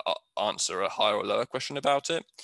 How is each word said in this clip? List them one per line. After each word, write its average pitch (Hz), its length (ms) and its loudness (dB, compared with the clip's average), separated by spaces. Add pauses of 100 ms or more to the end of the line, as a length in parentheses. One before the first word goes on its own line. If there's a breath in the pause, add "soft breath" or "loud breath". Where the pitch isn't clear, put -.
a-, - 360 -2
answer 95 400 0
a 98 60 2
higher 104 280 2
or 101 80 0
lower 104 200 2
question 131 320 -6
about 139 320 2
it." 165 160 -2 (200 loud breath)